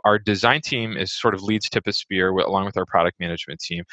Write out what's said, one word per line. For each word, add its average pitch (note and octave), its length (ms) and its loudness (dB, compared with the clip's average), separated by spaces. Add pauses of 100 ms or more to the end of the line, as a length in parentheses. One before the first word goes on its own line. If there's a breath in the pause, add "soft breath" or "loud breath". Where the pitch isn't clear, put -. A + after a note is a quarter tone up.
our G#2 140 6
design G#2+ 420 2
team A2+ 340 -4
is F#2+ 160 -4
sort A2+ 220 0
of F#2 80 -6
leads G#2+ 280 0
tip - 180 -2
of G2+ 80 -2
spear F#2 320 0
wi-, F#2+ 200 2
along F#2+ 180 0
with G2 120 -4
our F#2 80 0
product F2 340 2
management E2+ 420 -6
team, F2 320 -6